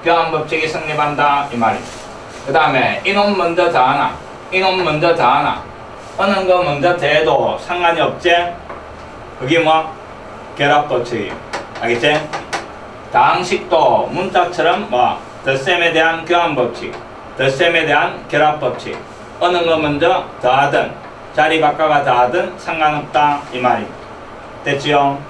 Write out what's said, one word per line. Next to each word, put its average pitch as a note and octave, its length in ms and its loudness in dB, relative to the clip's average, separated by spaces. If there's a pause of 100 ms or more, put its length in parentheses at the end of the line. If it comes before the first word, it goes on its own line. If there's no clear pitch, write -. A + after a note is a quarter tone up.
교환 E3 260 4
법칙이 D#3 380 -2
성립한다 C#3+ 840 0
이 A#2+ 40 -6
말입니다. A2+ 340 0 (560)
그 - 60 -2
다음에 F3 520 2
이놈 G3+ 320 2
먼저 E3+ 340 2
더하나, B2+ 440 2 (360)
이놈 F#3 340 2
먼저 D#3+ 300 2
더하나, - 480 2 (540)
어느 F#3+ 300 2
거 F3+ 160 4
먼저 D3+ 340 2
대도 - 640 2
상관이 E3+ 420 0
없지? C#3+ 340 2 (1040)
그게 D3 200 2
뭐? D#3 340 2 (640)
결합 B2+ 320 2
법칙이에요. A#2 460 -4 (460)
알겠지? A#2+ 400 2 (920)
당식도 - 1000 2
문자처럼 F#3 760 0
뭐 - 280 2 (260)
덧셈에 E3+ 480 2
대한 D#3+ 320 2
교환 E3+ 300 2
법칙, - 380 -4 (460)
덧셈에 D#3 480 2
대한 D3 420 0
결합 D3+ 320 2
법칙, - 380 -4 (420)
어느 F3 240 2
거 E3 140 4
먼저 D3+ 460 2 (180)
더하든 C3 500 2 (420)
자리 D#3 260 4
바꿔가 D3+ 440 2
더하든 D#3+ 540 2
상관없다 D3+ 840 0 (120)
이 B2+ 60 -6
말입니다. A#2+ 360 0 (680)
됐지요? C#3 540 2 (120)